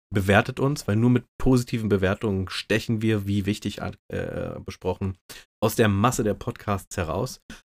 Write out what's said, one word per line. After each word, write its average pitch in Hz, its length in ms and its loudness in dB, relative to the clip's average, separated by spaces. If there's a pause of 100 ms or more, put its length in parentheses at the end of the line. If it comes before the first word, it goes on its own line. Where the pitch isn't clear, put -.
(140)
bewertet 104 480 2
uns, 139 260 -2
weil 104 80 2
nur 117 140 4
mit 123 160 2 (160)
positiven 123 480 2
Bewertungen 95 600 0
stechen 110 520 -2
wir, 110 260 0
wie 101 200 0
wichtig, 104 340 -4
äh, 87 840 -8
besprochen, - 540 -6 (440)
aus 110 140 0
der 113 120 6
Masse 107 360 2
der 101 120 0
Podcasts - 600 -6
heraus. 90 460 -4 (280)